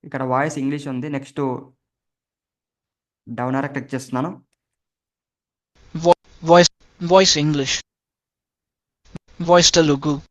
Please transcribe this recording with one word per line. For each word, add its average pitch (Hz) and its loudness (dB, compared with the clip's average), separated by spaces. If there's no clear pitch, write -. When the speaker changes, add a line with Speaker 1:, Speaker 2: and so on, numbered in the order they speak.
Speaker 1:
ఇక్కడ 135 -8
వాయిస్ 147 -2
ఇంగ్లీష్ 139 -6
ఉంది. 127 -8
నెక్స్ట్ 139 -10
డౌన్ 131 -4
యారో 139 -6
క్లిక్ 131 -10
చేస్తున్నాను. 131 -6
Speaker 2:
Vo-, 175 2
voice, 175 8
voice 190 4
English. 147 -2
Voice 175 6
Telugu. 151 2